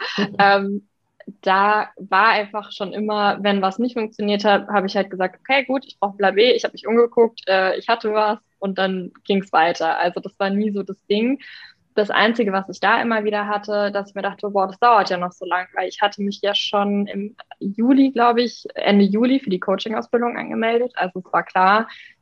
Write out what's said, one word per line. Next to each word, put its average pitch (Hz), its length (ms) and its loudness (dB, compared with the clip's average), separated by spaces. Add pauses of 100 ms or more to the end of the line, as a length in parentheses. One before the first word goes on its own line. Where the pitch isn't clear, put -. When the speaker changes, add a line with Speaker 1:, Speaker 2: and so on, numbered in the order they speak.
(160)
Speaker 1:
<laughs> 208 220 -4
Speaker 2:
Ähm, 202 500 2 (540)
da 202 540 2
war 196 340 2
einfach 208 420 -2
schon 196 200 -8
immer, 208 500 -2
wenn 202 200 2
was 190 160 -2
nicht 240 160 -2
funktioniert 214 500 -4
hat, 202 240 2
habe 202 180 0
ich 196 100 -6
halt 196 140 -2
gesagt, 185 300 -6
okay, 269 240 0
gut, 262 220 -4
ich - 120 -20
brauche 202 180 -4
Plan 196 180 2
B, 233 180 6
ich - 120 -2
habe - 80 -6
mich - 140 -16
umgeguckt, 233 640 2
äh, 190 300 2
ich - 100 -6
hatte 233 240 0
was 214 260 0 (200)
und 196 200 -6
dann 190 340 -2 (120)
ging's 196 280 -2
weiter. 165 460 2
Also 180 220 -2
das - 180 -12
war 196 120 -2
nie 208 220 0
so 202 100 -4
das 190 240 -12
Ding. 226 340 0 (540)
Das 208 160 0
Einzige, 220 420 2
was 190 160 -2
ich 180 120 -14
da 220 200 2
immer 233 240 -2
wieder 208 220 -2
hatte, 208 460 -4
dass 202 180 -6
ich - 60 -20
mir 196 60 -8
dachte, 196 280 -6
boah, 196 160 0
das 190 140 -10
dauert 226 300 4
ja 185 60 -2
noch 180 160 -6
so - 140 -18
lang, 180 280 -4
weil 185 140 -4
ich - 140 -12
hatte 202 200 -2
mich 202 200 -4
ja 202 120 0
schon 202 520 -2
im 202 300 -10 (240)
Juli, 262 500 2
glaub 240 280 2
ich, - 360 -4
Ende 202 300 4
Juli 233 340 2
für 262 120 -8
die 185 100 -2
Coaching-Ausbildung 233 760 -2
angemeldet. 233 600 -2
Also 180 280 -4
es - 80 -20
war 170 120 2
klar, 196 440 2 (340)